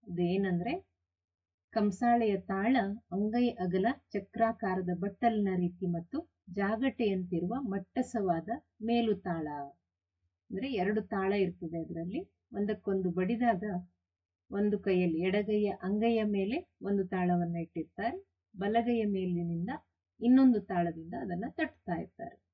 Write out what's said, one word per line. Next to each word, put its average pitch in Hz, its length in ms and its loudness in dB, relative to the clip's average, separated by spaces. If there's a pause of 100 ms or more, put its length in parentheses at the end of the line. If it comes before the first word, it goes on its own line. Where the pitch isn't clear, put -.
(100)
ಅದೇನಂದ್ರೆ, 185 760 0 (840)
ಕಂಸಾಳೆಯ 220 680 2
ತಾಳ 196 400 0 (360)
ಅಂಗೈ 214 360 2
ಅಗಲ 185 380 0 (260)
ಚಕ್ರಾಕಾರದ 190 760 -2 (100)
ಬಟ್ಟಲಿನ 202 580 0
ರೀತಿ 175 300 -2
ಮತ್ತು 175 440 -4 (200)
ಜಾಗಟೆಯಂತಿರುವ 196 1080 0
ಮಟ್ಟಸವಾದ 196 880 -2 (340)
ಮೇಲು 226 320 2
ತಾಳ. 165 340 -4 (1000)
ಅಂದ್ರೆ 240 220 -4
ಎರಡು 208 300 0
ತಾಳ 190 300 -2
ಇರ್ತದೆ 175 460 -2
ಅದರಲ್ಲಿ, 170 440 -6 (300)
ಒಂದಕ್ಕೊಂದು 202 580 -2
ಬಡಿದಾಗ 202 540 0 (840)
ಒಂದು 208 280 2
ಕೈಯಲ್ಲಿ 180 400 2
ಎಡಗೈಯ 208 500 2 (140)
ಅಂಗೈಯ 220 400 2
ಮೇಲೆ 214 480 -2 (120)
ಒಂದು 190 260 0
ತಾಳವನ್ನ 180 480 2
ಇಟ್ಟಿರ್ತಾರೆ, 196 680 -6 (300)
ಬಲಗೈಯ 226 480 2
ಮೇಲಿನಿಂದ 180 680 -2 (500)
ಇನ್ನೊಂದು 254 400 6
ತಾಳದಿಂದ 170 600 -2
ಅದನ್ನ 185 300 -4
ತಟ್ತಾ - 440 -4
ಇರ್ತಾರೆ. - 480 -10 (120)